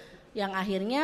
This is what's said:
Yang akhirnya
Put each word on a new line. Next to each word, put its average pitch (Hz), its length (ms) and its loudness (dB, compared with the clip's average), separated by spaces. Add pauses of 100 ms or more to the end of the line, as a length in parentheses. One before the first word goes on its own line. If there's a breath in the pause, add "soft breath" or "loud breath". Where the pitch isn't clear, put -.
(320 loud breath)
Yang 196 240 -2
akhirnya 196 480 2